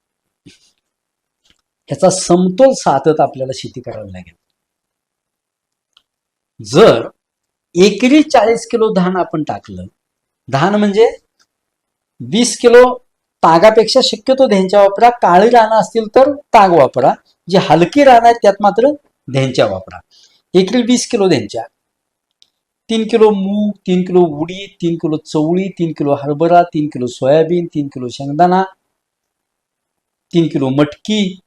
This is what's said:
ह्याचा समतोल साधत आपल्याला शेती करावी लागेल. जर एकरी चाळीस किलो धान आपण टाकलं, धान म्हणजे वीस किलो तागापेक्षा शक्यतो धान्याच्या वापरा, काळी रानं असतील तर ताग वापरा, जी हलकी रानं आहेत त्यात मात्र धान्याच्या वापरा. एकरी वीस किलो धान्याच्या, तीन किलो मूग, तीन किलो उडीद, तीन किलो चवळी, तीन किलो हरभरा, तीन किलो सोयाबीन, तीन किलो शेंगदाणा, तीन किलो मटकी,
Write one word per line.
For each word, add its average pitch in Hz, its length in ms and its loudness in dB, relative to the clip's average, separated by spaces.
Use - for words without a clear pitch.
ह्याचा - 200 0
समतोल 185 640 0
साधत 156 460 -2
आपल्याला 131 360 -4
शेती 123 260 -16
करावी 107 320 -16
लागेल. 87 220 -20
जर 127 480 2
एकरी 214 480 2
चाळीस 233 480 0
किलो 220 220 -2
धान 185 240 -2
आपण 170 260 -4
टाकलं, 101 420 -12
धान 156 280 -2
म्हणजे 208 300 2
वीस 190 380 -4
किलो 240 240 6
तागापेक्षा 208 600 4
शक्यतो 262 440 -2
धान्याच्या 202 340 2
वापरा, 202 280 4
काळी 233 400 2
रानं 220 260 4
असतील 220 400 -2
तर 269 160 4
ताग 202 160 6
वापरा, 143 440 2
जी 175 140 0
हलकी 170 420 2
रानं 233 220 6
आहेत 233 160 4
त्यात 202 200 0
मात्र 214 300 0
धान्याच्या 131 380 -2
वापरा. 95 340 -10
एकरी 190 280 0
वीस 233 260 -2
किलो 202 220 -2
धान्याच्या, 113 340 -4
तीन 226 220 -4
किलो 220 180 4
मूग, 208 420 -4
तीन 180 180 0
किलो 180 140 0
उडीद, 175 500 -4
तीन 170 140 -2
किलो 160 220 -6
चवळी, 170 520 -4
तीन 165 280 -6
किलो 143 160 -2
हरभरा, 151 500 0
तीन 156 300 -6
किलो 123 140 -8
सोयाबीन, 160 580 0
तीन 147 220 -8
किलो 127 200 -12
शेंगदाणा, 160 560 -2
तीन 165 140 0
किलो 139 220 -4
मटकी, 185 760 -4